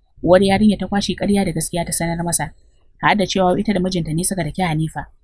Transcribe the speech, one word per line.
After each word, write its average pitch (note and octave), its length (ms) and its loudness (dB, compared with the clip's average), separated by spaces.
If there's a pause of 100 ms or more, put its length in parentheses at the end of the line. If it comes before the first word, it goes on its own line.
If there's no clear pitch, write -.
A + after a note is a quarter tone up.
(240)
uwar F#3 200 6
yarinya G3 340 4
ta F#3+ 100 -6
kwashe G3 280 -2
ƙarya G3 300 0
da F3+ 60 -2
gaskiya E3 340 -4
ta E3+ 60 -6
sanar E3+ 320 -2
masa. D#3+ 280 -2 (500)
Har D3+ 160 4
da G3 80 2
cewa F#3 340 0
ita G3+ 140 -2
da F#3+ 60 0
mijinta F3+ 340 -2
ne E3 100 -2
suka F#3 200 -2
daki D3+ 180 -6
Hanifa. D#3+ 440 -2 (180)